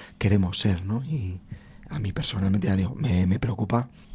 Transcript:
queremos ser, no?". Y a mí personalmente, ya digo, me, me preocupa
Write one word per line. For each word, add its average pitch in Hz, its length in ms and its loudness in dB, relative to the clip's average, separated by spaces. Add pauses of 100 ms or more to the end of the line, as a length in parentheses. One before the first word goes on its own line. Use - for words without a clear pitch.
(180)
queremos 95 400 2
ser, 92 260 0
no?". 113 200 -4
Y 98 360 -4 (480)
a 143 120 -6
mí 98 120 -4
personalmente, 98 540 0
ya 98 100 4
digo, 95 200 0
me, 92 320 2
me 95 100 2
preocupa 117 520 0 (240)